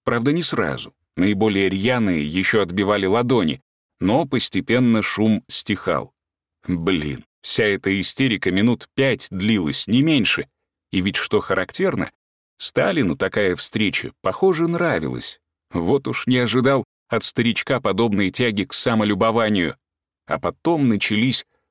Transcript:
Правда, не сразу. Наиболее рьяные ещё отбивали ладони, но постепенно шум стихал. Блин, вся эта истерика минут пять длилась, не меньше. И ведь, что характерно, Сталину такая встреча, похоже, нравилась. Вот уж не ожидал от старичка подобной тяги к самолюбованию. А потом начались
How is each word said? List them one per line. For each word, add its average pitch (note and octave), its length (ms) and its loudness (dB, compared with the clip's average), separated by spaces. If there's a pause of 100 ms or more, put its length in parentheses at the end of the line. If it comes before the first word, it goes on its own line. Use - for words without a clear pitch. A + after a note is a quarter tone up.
Правда, A#2+ 300 0
не E3+ 100 -2
сразу. E2 500 -4 (220)
Наиболее G2 540 2
рьяные G2 580 0
ещё F#2+ 360 0
отбивали G2 420 0
ладони, G#2+ 560 2 (380)
но A#2 260 2
постепенно A#2 760 0
шум G#2+ 460 0
стихал. - 680 -4 (540)
Блин, E2 560 -2 (180)
вся - 240 0
эта G2 340 0
истерика A#2 520 -2
минут G#2+ 440 0
пять C3+ 340 0
длилась, F#2 580 0
не A#2 140 2
меньше. D3 460 0 (440)
И F#2+ 100 0
ведь, G2 140 -2
что - 240 0
характерно, G2 720 -2 (460)
Сталину C#3+ 580 0
такая F#2+ 400 0
встреча, - 560 -4 (100)
похоже, E3 460 0
нравилась. G2 720 -4 (320)
Вот F#2 360 0
уж - 200 -6
не B2+ 100 4
ожидал B2 460 2 (260)
от A2+ 140 -2
старичка A#2+ 560 0
подобной G2+ 520 0
тяги G#2+ 320 0
к - 100 -14
самолюбованию. G#2+ 1000 2 (500)
А - 140 -4
потом D3 480 0
начались A2 580 0 (260)